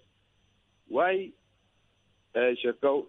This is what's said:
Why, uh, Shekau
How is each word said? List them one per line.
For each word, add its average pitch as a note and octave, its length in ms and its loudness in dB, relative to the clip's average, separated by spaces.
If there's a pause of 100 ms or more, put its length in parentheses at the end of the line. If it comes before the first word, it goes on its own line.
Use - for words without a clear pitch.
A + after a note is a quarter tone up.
(880)
Why, F#3 420 -2 (1040)
uh, A2+ 40 -2 (260)
Shekau C#3 440 0